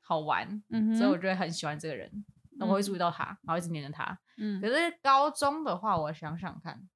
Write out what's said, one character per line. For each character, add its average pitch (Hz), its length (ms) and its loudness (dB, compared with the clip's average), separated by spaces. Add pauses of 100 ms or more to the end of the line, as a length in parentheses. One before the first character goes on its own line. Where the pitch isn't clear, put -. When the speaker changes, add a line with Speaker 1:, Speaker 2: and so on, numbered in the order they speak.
Speaker 1:
好 165 140 0
玩， 147 280 0 (240)
Speaker 2:
嗯 220 180 2
哼。 226 80 4
Speaker 1:
所 233 100 4
以 277 40 6
我 269 60 4
就 - 60 -4
会 190 120 2
很 180 160 -2
喜 165 160 -6
欢 147 120 -4
这 160 100 -8
个 139 80 -6
人， 202 280 -12 (340)
那 190 80 -2
我 190 80 6
会 202 80 4
注 196 120 -2
意 175 40 -4
到 175 120 2
他， - 140 -4
Speaker 2:
嗯。 - 200 -8
Speaker 1:
然 165 100 -2
后 175 40 0
一 - 20 0
直 170 80 -8
黏 151 160 -4
着 139 60 -8
他。 160 280 -6 (180)
Speaker 2:
嗯。 208 240 -4
Speaker 1:
可 202 80 -2
是 247 60 2 (280)
高 277 280 6
中 294 340 0
的 185 120 0
话， 190 220 0
我 156 140 -2
想 160 260 -8
想 170 220 -8
看 165 360 -14